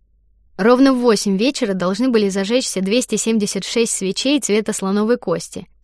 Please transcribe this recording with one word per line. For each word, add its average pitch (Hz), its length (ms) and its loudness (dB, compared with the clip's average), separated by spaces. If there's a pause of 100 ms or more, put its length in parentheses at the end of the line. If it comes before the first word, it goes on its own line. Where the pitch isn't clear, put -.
(560)
Ровно 247 360 4
в 247 80 0
восемь 208 360 2
вечера 220 380 0
должны 196 360 -2
были 214 180 2
зажечься 196 520 -2
двести 208 360 0
семьдесят 208 480 -2
шесть - 280 -2
свечей 247 480 -2
цвета 214 320 -2
слоновой 208 460 0
кости, - 480 -8 (180)